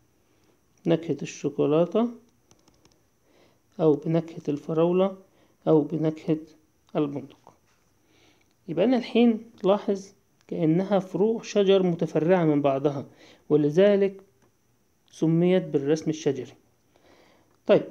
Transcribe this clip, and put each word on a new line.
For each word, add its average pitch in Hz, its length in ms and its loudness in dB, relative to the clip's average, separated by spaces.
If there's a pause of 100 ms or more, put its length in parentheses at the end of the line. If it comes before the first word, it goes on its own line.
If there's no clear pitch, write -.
(840)
نكهة 165 360 -2
الشوكولاتة 160 880 -2 (1700)
أو 160 140 4
بنكهة 160 580 -4
الفراولة 175 680 -2 (500)
أو 156 140 4
بنكهة 156 580 -4 (560)
البندق. 143 580 -6 (1120)
يبقى 170 180 -2
أنا 254 120 2
الحين 226 540 0 (120)
لاحظ 196 440 0 (400)
كأنها 175 520 0
فروع 196 420 -2
شجر 196 420 2
متفرعة 170 640 0
من 147 160 2
بعضها، 139 440 -2 (440)
ولذلك 190 720 2 (920)
سميت 175 520 2
بالرسم 151 460 -2
الشجري. 131 440 -4 (1120)
طيب، 196 260 4